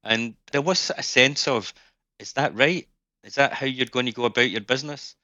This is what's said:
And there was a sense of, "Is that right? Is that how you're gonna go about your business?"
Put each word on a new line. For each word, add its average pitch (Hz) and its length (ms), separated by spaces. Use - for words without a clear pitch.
And 113 300
there 143 100
was 180 360
a - 60
sense 135 440
of, 117 260
"Is - 140
that 135 220
right? 151 320
Is - 120
that 139 180
how 139 140
you're 127 180
gonna 123 260
go 120 140
about 120 240
your 107 120
business?" 135 640